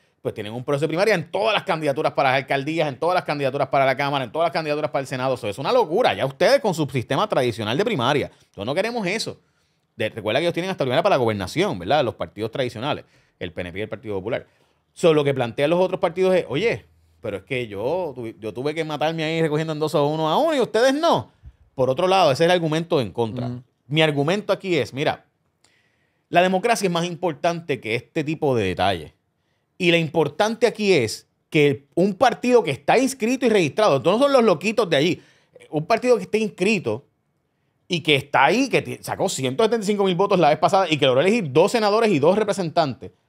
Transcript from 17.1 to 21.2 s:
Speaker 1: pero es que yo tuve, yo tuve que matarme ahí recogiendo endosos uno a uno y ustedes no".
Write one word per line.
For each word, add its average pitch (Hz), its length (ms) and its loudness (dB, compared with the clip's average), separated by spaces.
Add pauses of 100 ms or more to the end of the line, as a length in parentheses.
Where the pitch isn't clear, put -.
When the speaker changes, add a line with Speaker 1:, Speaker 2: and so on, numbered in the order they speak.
Speaker 1:
pero 101 180 -8
es 90 60 -10
que 123 240 -6
yo 135 460 -4
tuve, 117 240 -12
yo 104 160 -10
tuve 143 220 -6
que 160 80 -6
matarme 156 400 -4
ahí 160 180 -2
recogiendo 160 300 -2
endosos 151 400 0
uno 156 160 -2
a 165 100 2
uno 311 180 2
y 269 40 0
ustedes 247 340 2
no". 285 380 0 (420)